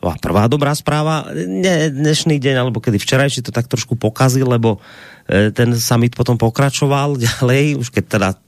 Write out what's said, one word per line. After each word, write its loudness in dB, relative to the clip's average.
No -2
a -8
prvá 2
dobrá 0
správa, -2
ne, 0
dnešný 0
deň, 0
alebo -4
kedy 0
včerajší 0
to -10
tak -4
trošku -4
pokazil, 0
lebo, 0
e, 2
ten 2
summit 2
potom 0
pokračoval 0
<laughs> 0
ďalej, 2
už -4
keď -4
teda 0